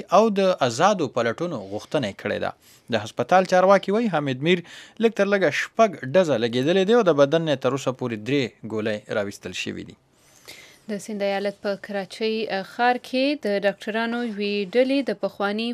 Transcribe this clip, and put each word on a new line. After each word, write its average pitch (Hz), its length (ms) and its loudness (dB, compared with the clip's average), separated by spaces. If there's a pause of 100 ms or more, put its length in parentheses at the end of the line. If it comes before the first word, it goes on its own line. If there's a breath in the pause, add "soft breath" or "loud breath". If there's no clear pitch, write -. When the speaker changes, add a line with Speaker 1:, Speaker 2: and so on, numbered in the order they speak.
(120)
Speaker 1:
او 208 180 6
د 196 100 -2 (200)
آزادو 151 480 2
پلټنو 120 500 -2 (120)
غوښتنه 110 360 -4
یې 98 80 -6
کړې 98 240 -4
ده. 92 120 -4 (400 soft breath)
د 117 120 -4
هسپتال 180 420 2
چارواکي 185 480 4
وایي 226 160 0
حمید 147 340 -2
میر 175 160 2 (400 loud breath)
لږ 220 140 2
تر 202 140 2
لږه 196 240 2
شپږ - 400 0 (140)
ډزه 147 340 2
لګېدلې 127 460 2
دي 220 100 2
او 240 80 4
د 175 100 4
بدن 143 300 4
نه 156 100 0
یې 127 100 -4
تر 127 100 0
اوسه 135 200 -4
پورې 120 240 -6
درې 127 260 -2 (240)
ګولۍ 107 320 -4 (100)
راویستل 101 440 -6
شوي 95 320 -8
دي. - 120 -20 (920 loud breath)
Speaker 2:
د 208 100 -8
سند 202 240 -8
ایالت 196 400 -2
په 208 80 -4 (120)
کراچۍ، 214 540 -4 (140)
اه، 196 120 -4
ښار 240 340 0
کې 254 280 -2 (180)
د - 40 -4 (120)
ډاکټرانو 220 680 -2
یوې 202 300 -4 (160)
ډلې 262 320 2
د 233 80 -4 (100)
پخواني 208 540 -4